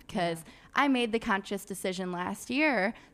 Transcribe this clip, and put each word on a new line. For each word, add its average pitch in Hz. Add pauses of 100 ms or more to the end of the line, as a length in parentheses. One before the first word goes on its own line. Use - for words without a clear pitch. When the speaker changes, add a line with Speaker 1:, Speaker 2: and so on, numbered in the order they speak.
Speaker 1:
'cause 170
Speaker 2:
Yeah. - (220)
Speaker 1:
I 277
made 240
the 226
conscious 202
decision 185
last 185
year 240 (200)